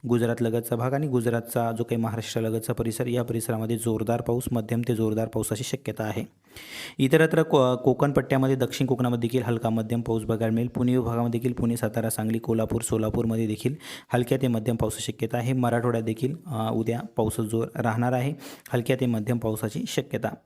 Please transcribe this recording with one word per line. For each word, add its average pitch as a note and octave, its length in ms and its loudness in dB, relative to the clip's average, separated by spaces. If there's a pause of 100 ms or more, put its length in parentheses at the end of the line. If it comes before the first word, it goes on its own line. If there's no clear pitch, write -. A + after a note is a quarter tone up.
गुजरात A#2 340 2
लगतचा A#2 340 0
भाग B2 180 -2
आणि D3 140 -2
गुजरातचा A#2 640 0
जो A2+ 120 -2
काही A#2 180 -2
महाराष्ट्र A2+ 400 -4
लगतचा A2+ 320 -2
परिसर, A2+ 340 -2
या A#2+ 160 0
परिसरामध्ये A2+ 540 -2
जोरदार A#2 440 0
पाऊस, A#2+ 300 0
मध्यम A#2 360 -2
ते B2 80 2
जोरदार A2 320 0
पावसाची A2 360 -4
शक्यता - 400 -6
आहे. G#2+ 200 -4 (760)
इतरत्र D#3+ 460 6
को-, C3 320 6
कोकण B2+ 360 4
पट्ट्यामध्ये, C3+ 440 4
दक्षिण C3 320 0
कोकणामध्ये A#2+ 420 2
देखील B2 140 0
हलका A#2 260 0
मध्यम A2+ 320 0
पाऊस A2+ 220 0
बघायला A2+ 300 0
मिळेल. A#2 160 0
पुणे B2 280 2
विभागामध्ये A#2 420 0
देखील B2 140 -2
पुणे, A#2 240 0
सातारा, A2 320 -2
सांगली, A2 300 -2
कोल्हापूर, A2+ 420 0
सोलापूरमध्ये A2+ 680 0
देखील A#2 280 -2 (380)
हलक्या B2 280 2
ते C3 60 2
मध्यम A2+ 280 0
पावसाची A2 360 -4
शक्यता A2+ 260 -4
आहे. A#2+ 160 0
मराठवाड्यात A#2 500 2
देखील, A#2+ 320 -2 (120)
अ, A2+ 260 -2
उद्या A2+ 260 0 (180)
पावसाचा A2 320 0
जोर A2+ 260 0
राहणार A#2+ 380 0
आहे. C3 200 -2 (400)
हलक्या B2+ 260 2
ते C3 60 2
मध्यम A#2 320 0
पावसाची A2 500 -4
शक्यता. - 420 -4 (160)